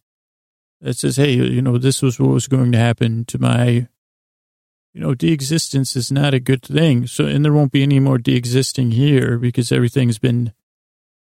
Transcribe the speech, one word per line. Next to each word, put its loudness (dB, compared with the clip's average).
that -8
says, -2
"Hey, 2
you 0
know, 0
this 0
was -2
what 2
was 0
going 0
to 2
happen 0
to -10
my, 0
you -14
know, -2
de-existence -2
is -4
not 0
a 0
good -2
thing." 0
So, -4
and 0
there 2
won't 2
be 2
any 2
more 2
de-existing -2
here 2
because -2
everything's 0
been, -2